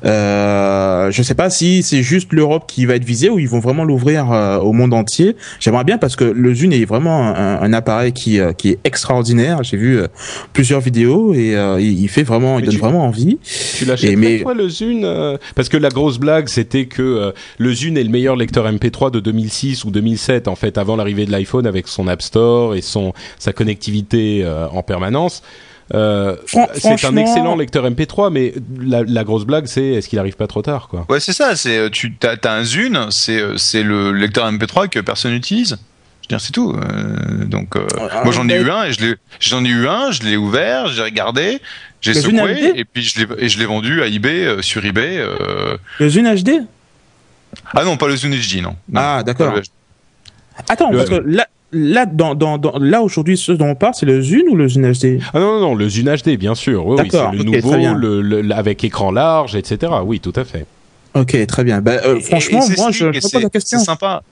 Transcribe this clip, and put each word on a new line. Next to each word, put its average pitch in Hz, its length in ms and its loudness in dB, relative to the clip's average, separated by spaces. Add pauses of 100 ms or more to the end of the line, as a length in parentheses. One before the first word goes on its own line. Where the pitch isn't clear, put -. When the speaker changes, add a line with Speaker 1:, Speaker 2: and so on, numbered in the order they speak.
Speaker 1:
euh, 101 1040 2
je 123 120 0
sais 127 120 0
pas 170 140 2
si 180 340 2
c'est 139 200 2
juste 175 300 0
l'Europe 156 340 2
qui - 180 0
va 123 120 4
être 123 80 -2
visée 123 260 2
ou 220 80 2
ils 139 100 0
vont 117 100 0
vraiment 131 260 0
l'ouvrir, 143 460 2
euh, 101 280 2
au 101 140 2
monde 123 200 4
entier. 139 420 2 (260)
J'aimerais 120 240 2
bien 202 120 2
parce 147 180 -2
que 131 100 2
le 123 300 4
Zune 160 200 2
est 117 100 4
vraiment 123 500 0
un, 95 280 0
un 104 100 2
appareil 117 400 0
qui, 110 260 0
euh, 87 140 2
qui 98 180 0
est - 140 2
extraordinaire. 123 760 0
J'ai 113 160 -4
vu, 123 200 2
euh, 87 100 -2 (440)
plusieurs 139 280 2
vidéos 127 520 2
et, 113 240 2
euh, 98 240 2
il, 101 220 2
il 101 60 2
fait 143 140 2
vraiment, 127 360 2
il - 40 0
Speaker 2:
Mais - 40 0
Speaker 1:
donne - 80 2
Speaker 2:
tu, 107 60 0
Speaker 1:
vraiment 147 260 2
envie. 123 320 2 (400)
Speaker 2:
tu 127 80 -2
l'achèterais, 123 260 2
Speaker 1:
Et 98 40 4
mais 113 240 4
Speaker 2:
toi, 247 120 -4
le 214 160 0
Zune, 214 380 -4
euh, 156 320 -4 (160)
parce 131 160 -2
que 156 80 2
la 151 100 2
grosse 135 300 0
blague, 151 300 2
c'était 123 360 -2
que, 127 160 -8
euh, 113 320 0 (240)
le 123 160 2
Zune 151 240 -2
est 131 80 2
le 107 60 -2
meilleur 127 260 2
lecteur 113 320 0
M 107 100 -2
P 117 120 0
trois 135 200 -2
de 117 100 -2
deux 107 120 -2
mille 110 180 -2
six 131 340 -6
ou 107 60 -4
deux 104 120 0
mille 113 160 0
sept, 123 300 0
en 92 60 -4
fait, 101 220 -4
avant 107 200 -2
l'arrivée 104 280 -2
de 101 80 -2
l'iPhone 101 340 -2
avec 95 220 -4
son 92 200 -4
App 90 120 -2
Store 117 540 2
et 90 80 -4
son, 95 320 -4 (240)
sa - 160 -4
connectivité, 107 920 -2
euh, 80 240 -4
en 87 140 -6
permanence. 107 600 -4 (520)
Euh, 104 420 0 (100)
Speaker 1:
Fran-, 240 280 2
Speaker 2:
c'est 147 140 0
un 220 80 4
Speaker 1:
franchement 135 240 0
Speaker 2:
excellent 175 360 2
lecteur 139 300 -2
M 123 80 0
P 151 120 -2
trois, 202 240 0
mais 131 240 -2 (260)
la, 123 240 0
la 113 200 -2
grosse 104 200 -2
blague, 143 220 -2
c'est 131 180 -2
est-ce 127 240 -2
qu'il 110 100 -2
arrive 98 180 -4
pas 107 100 -4
trop 107 160 -6
tard, 143 260 -6
quoi. 90 200 -8
Speaker 3:
Ouais, 139 120 0
c'est 185 120 -4
ça. 254 220 0
C'est, 117 240 -2
euh, 110 100 0
tu, 113 260 -6
t'as, 117 220 -2
t'as 113 180 -2
un 110 100 -2
Zune, 147 460 -2
c'est, 110 300 -2
euh, 101 160 -2
c'est 110 260 -2
le 101 300 0
lecteur 107 360 0
M 107 100 -2
P 110 80 -2
trois 190 220 0
que 143 100 -4
personne 110 340 -4
n'utilise. 196 380 -2 (520)
Je - 40 -20
veux - 40 -20
dire, 104 100 -4
c'est - 120 -10
tout. 233 220 -2
Euh, - 680 -4
donc, 101 320 -6
euh, 98 100 -4 (240)
Speaker 1:
Ah, 113 140 -4
Speaker 3:
moi, 120 80 2
j'en 120 160 0
ai - 100 2
Speaker 1:
mais - 20 2
Speaker 3:
eu - 100 0
un 214 140 -2
et 151 80 -4
je 107 140 -6
l'ai, 113 80 0 (240)
j'en 127 260 0
ai 123 40 2
eu 120 180 2
un, 240 240 -2
je 135 120 -6
l'ai 107 140 0
ouvert, 127 520 0
j'ai 113 140 -4
regardé, 117 580 -2 (400)
j'ai 107 140 0
Speaker 1:
Le 156 60 2
Zune 202 180 2
Speaker 3:
secoué 202 160 0
Speaker 1:
H 294 60 -4
D ? 349 160 2
Speaker 3:
et 117 80 -4
puis 123 180 -8
je 113 180 -4
l'ai, 110 240 -4
et 117 40 0
je 104 100 0
l'ai 110 80 0
vendu 110 360 -2
à 123 40 0
eBay, 127 380 -2
euh, 104 180 -2
sur 98 220 -4
eBay. 117 340 -2
Euh. 50 580 -4 (240)
Speaker 1:
Le 147 80 4
Zune 202 180 4
H 202 160 2
D ? 285 180 2 (1120)
Speaker 3:
Ah 135 100 2
non, 175 120 0
pas 147 120 0
le 139 80 0
Zune 139 160 -2
H 117 200 -2
D, 95 80 -2
non. 87 100 -6
Non, - 300 -6
Speaker 1:
Ah, 143 180 0
Speaker 3:
pas 117 40 -2
Speaker 1:
d'accord. 127 320 0
Speaker 3:
le 101 60 0
H 98 40 -10
D. - 40 -18 (1000)
Speaker 1:
Attends, 233 220 2
Speaker 2:
Le 127 80 4
Speaker 1:
parce 156 120 2
que 175 160 0
là, 190 200 2 (280)
là, 165 300 2
dans, 156 300 0
dans, 151 240 0
dans, 147 200 -2
là 180 240 4
aujourd'hui, 180 360 2
ce - 140 -2
dont 151 160 2
on 143 60 2
parle, 208 200 2
c'est - 120 -2
le 135 140 4
Zune 185 300 4
ou 214 60 4
le 147 120 4
Zune 127 220 4
H 123 100 0
D ? 127 200 0 (120)
Speaker 2:
Ah 151 80 2
non, 208 140 2
non, 220 60 0
non, 156 140 2
le 104 140 0
Zune 113 200 0
H 143 140 0
D, 151 140 2
bien 101 180 0
sûr. 104 320 -2
Oui, 117 120 2
oui, 151 100 2
Speaker 1:
D'accord, 135 220 2
Speaker 2:
c'est 98 60 -4
le 104 60 -2
Speaker 1:
ok, 104 120 0
Speaker 2:
nouveau, 117 160 2
Speaker 1:
très 147 80 4
bien. 131 160 2
Speaker 2:
le, 104 260 0
le, 104 220 0
le, 104 120 0
avec 104 300 -2
écran 98 260 -2
large, 139 460 0
et 95 80 -2
cetera. 113 400 -2
Oui, 107 160 -2
tout 87 160 -8
à 127 80 -2
fait. 78 220 -12 (480)
Speaker 1:
Ok, 127 320 2
très - 180 0
bien. 110 160 2
Bah, 107 120 2 (120)
euh, 131 120 4
Speaker 3:
Et, - 40 -2
Speaker 1:
franchement, 185 400 0
Speaker 3:
et - 20 4
c'est 196 140 2
Speaker 1:
moi, 220 160 2
Speaker 3:
slick, - 60 -2
Speaker 1:
je, - 0 -
je 254 60 0
Speaker 3:
et 160 40 4
Speaker 1:
me 262 120 -2
pose - 140 -4
la 247 60 4
Speaker 3:
c'est, 214 100 0
Speaker 1:
question. 226 280 -2
Speaker 3:
c'est 226 60 2
sympa. 180 480 -4